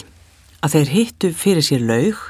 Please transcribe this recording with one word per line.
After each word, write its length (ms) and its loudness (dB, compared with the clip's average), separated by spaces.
að 140 0
þeir 180 2
hittu 400 0
fyrir 320 0
sér 160 0
laug 480 0